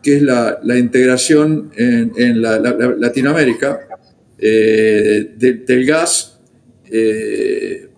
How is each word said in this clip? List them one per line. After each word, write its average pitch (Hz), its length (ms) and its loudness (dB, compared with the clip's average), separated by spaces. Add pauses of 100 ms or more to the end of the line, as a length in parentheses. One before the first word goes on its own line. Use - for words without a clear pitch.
que 143 140 2
es 143 80 2
la, 123 400 0
la 123 140 0
integración 127 960 2
en, 117 400 0
en 117 260 0
la, 110 180 0
la, 120 140 -2
la 117 240 0
Latinoamérica, 139 840 0 (560)
eh, 107 1000 2
de, 123 160 2
del 123 320 0
gas, 160 540 -2 (500)
eh, 104 1080 -4